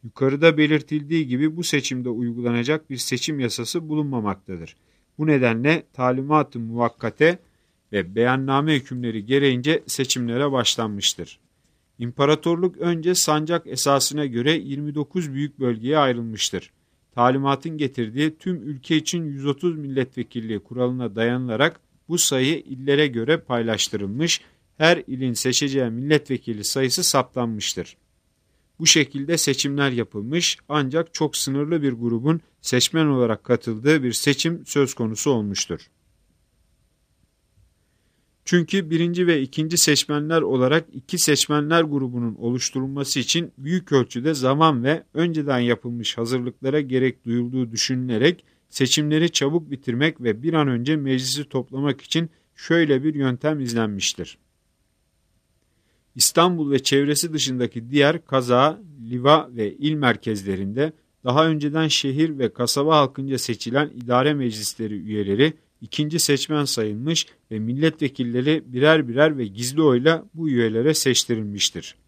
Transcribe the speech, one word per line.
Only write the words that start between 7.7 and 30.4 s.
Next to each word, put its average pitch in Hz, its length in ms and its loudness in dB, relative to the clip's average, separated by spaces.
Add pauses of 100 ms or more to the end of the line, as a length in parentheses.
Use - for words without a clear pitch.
ve 98 240 -2
beyanname 135 600 2
hükümleri 120 500 -6
gereğince 135 600 2
seçimlere 127 640 -2
başlanmıştır. 107 880 -4 (600)
İmparatorluk 156 800 0
önce 170 380 0
sancak 156 520 0
esasına 139 580 0
göre 123 260 0
yirmi 147 440 -4
dokuz 151 380 -4
büyük 143 260 -6
bölgeye 123 380 0
ayrılmıştır. 117 760 -2 (400)
Talimatın 139 680 2
getirdiği 135 600 -2
tüm 175 260 -6
ülke 147 320 -4
için 160 300 -2
yüz 139 200 -8
otuz 143 300 0
milletvekilliği 123 840 -4
kuralına 123 560 -4
dayanılarak 123 640 0 (300)
bu 170 80 -2
sayı 139 420 0
illere 139 480 0
göre 123 300 0
paylaştırılmış, 113 1040 -2 (360)
her 165 300 4
ilin 127 260 -4
seçeceği 131 560 0
milletvekili 123 760 -2
sayısı 135 400 -2
saptanmıştır. 113 960 -2 (840)
Bu 160 80 2
şekilde 151 500 2
seçimler 139 540 0
yapılmış 120 680 -2 (120)